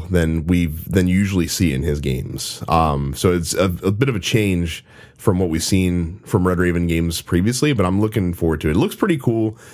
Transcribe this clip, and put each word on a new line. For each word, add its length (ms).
than 360
we've, 460
than 160
you 100
usually 300
see 260
in 100
his 180
games. 680
Um, 460
so 200
it's 200
a, 120
a 80
bit 180
of 80
a 20
change 640
from 220
what 100
we've 140
seen 600
from 200
Red 140
Raven 280
Games 340
previously, 500
but 140
I'm 160
looking 320
forward 280
to 60
it. 40
It 60
looks 180
pretty 220
cool. 400